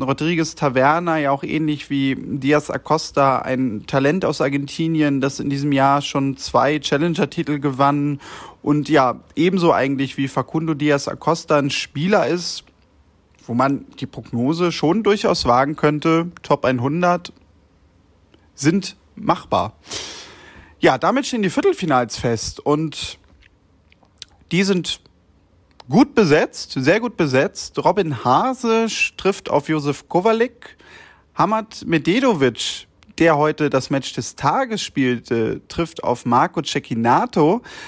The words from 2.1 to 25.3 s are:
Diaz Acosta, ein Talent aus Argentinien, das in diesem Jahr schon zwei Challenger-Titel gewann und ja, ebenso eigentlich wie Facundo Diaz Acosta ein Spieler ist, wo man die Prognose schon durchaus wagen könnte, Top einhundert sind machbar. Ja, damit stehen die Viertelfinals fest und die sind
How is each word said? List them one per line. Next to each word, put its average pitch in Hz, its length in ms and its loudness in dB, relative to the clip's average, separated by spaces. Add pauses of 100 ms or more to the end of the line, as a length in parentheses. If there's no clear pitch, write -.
Diaz 143 520 0
Acosta, 139 680 0
ein 127 460 -4
Talent 147 380 0
aus - 160 -2
Argentinien, 143 800 0
das 139 180 -2
in 143 120 -4
diesem 139 220 0
Jahr 139 280 4
schon 139 380 -4
zwei 135 400 0
Challenger-Titel 151 800 -2
gewann 143 600 0 (420)
und 147 260 0
ja, 135 320 2 (160)
ebenso 170 360 2
eigentlich 131 440 0
wie 139 120 -2
Facundo 160 440 -4
Diaz 143 340 0
Acosta 160 520 0
ein 135 120 0
Spieler 170 560 0
ist, 170 380 -4 (840)
wo 117 60 -8
man 127 320 0 (160)
die 135 60 -8
Prognose 156 680 -2
schon 175 300 0
durchaus 208 420 2
wagen 131 320 2
könnte, 165 540 2 (120)
Top - 220 0
einhundert 160 680 0 (1200)
sind 170 420 -2 (180)
machbar. - 600 -2 (1040)
Ja, 143 160 4
damit 220 300 0
stehen 233 160 -2
die 185 80 0
Viertelfinals 143 640 0
fest - 440 -4
und 151 580 -4 (1300)
die 185 140 0
sind 185 360 -2 (880)